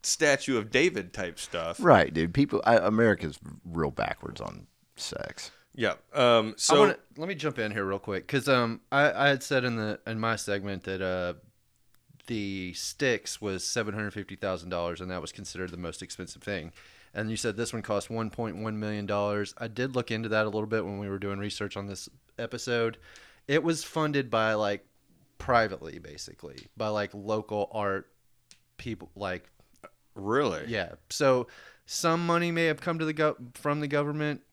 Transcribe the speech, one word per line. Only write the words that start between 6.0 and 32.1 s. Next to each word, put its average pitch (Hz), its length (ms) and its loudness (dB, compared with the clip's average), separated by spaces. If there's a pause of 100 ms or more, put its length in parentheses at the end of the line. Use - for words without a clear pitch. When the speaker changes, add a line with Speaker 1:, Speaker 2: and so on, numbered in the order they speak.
Speaker 1:
Um, 117 380 6
Speaker 3:
I 104 80 -10
Speaker 1:
so 151 220 6
Speaker 3:
wanna, - 180 8 (180)
let 165 140 -8
me 196 60 -6
jump 147 240 -4
in 107 120 -2
here 101 140 -2
real 98 140 -2
quick, 95 280 -6
'cause, 139 220 0
um, 120 320 2 (100)
I, 143 220 4
I 135 160 2
had 135 140 0
said 131 200 0
in 120 140 -2
the, 107 280 -4
in 110 140 -6
my 113 160 0
segment 101 480 -4
that, 95 180 -4
uh, 90 340 -2 (920)
the 98 460 -6
Styx - 680 -2
was 95 240 -4
seven 107 280 -2
hundred 104 180 -4
fifty 98 240 -8
thousand 90 340 -4
dollars, 87 320 -2
and 92 100 -8
that 90 100 -4
was 78 100 -10
considered 90 400 -10
the 87 60 -12
most 85 240 -8
expensive - 400 -14
thing. 85 300 -6 (420)
And 110 160 -4
you 110 80 -2
said 110 200 -2
this 117 160 -2
one 113 80 -6
cost 101 280 -2
one 113 200 -4
point 107 280 -6
one 110 220 -4
million 107 260 -4
dollars. 104 520 0
I 117 100 -8
did 123 280 -4
look 123 140 0
into 113 200 -2
that 110 160 4
a 107 40 -2
little 107 180 -2
bit 110 180 0
when 101 140 -6
we 104 100 -6
were 98 100 -4
doing 98 200 -4
research 101 380 -6
on 101 100 -6
this 95 200 -10 (320)
episode. 117 580 -2 (500)
It 147 160 4
was 165 200 0
funded 143 480 -2
by, 110 220 4
like, 104 320 0 (520)
privately, 101 640 2
basically, 73 580 -16 (200)
by, 110 120 -2
like, 104 240 -2
local 104 580 -2
art 98 380 -2 (680)
people, 104 380 -10
like 92 340 -6 (680)
Speaker 1:
Really? 98 520 0
Speaker 3:
Yeah. 92 260 -4 (160)
So 127 380 4 (400)
some 170 400 0